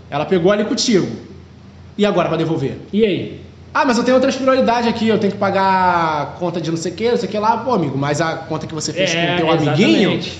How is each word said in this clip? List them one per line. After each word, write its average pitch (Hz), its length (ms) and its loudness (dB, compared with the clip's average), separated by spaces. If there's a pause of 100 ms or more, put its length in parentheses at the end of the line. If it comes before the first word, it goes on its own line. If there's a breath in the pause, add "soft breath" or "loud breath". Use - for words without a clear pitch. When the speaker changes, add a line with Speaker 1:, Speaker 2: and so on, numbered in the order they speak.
(100)
Speaker 1:
Ela 143 140 -2
pegou 185 280 4
ali 208 120 2
contigo. 214 440 0 (920)
E 202 80 2
agora 180 220 2
pra 160 80 -2
devolver? 147 400 -2 (160)
Speaker 2:
E 214 120 4
aí? - 360 -2 (320)
Speaker 1:
Ah, 302 120 2
mas 240 140 2
eu 240 60 0
tenho 254 120 4
outras 262 200 2
prioridades 247 520 2
aqui, 220 180 -2
eu 214 120 2
tenho 196 160 0
que - 40 -10
pagar 185 840 2
a 135 40 -4 (120)
conta 175 240 -4
de 151 80 -4
não 165 80 -4
sei 175 140 -6
o - 20 -10
que, 226 160 -2
não 226 80 2
sei 190 100 -4
o - 40 -10
que 214 60 -2
lá. 226 200 0
Pô, 247 160 -2
amigo, 139 240 0
mas 143 240 0
a 160 120 -2
conta 156 320 -8
que - 60 -10
você 156 180 -6
fez 170 240 0
Speaker 2:
É, 170 120 0
Speaker 1:
com 175 60 0
o 175 40 0
teu 165 120 0
Speaker 2:
exatamente. 156 200 2 (160)
Speaker 1:
amiguinho 240 360 4 (200)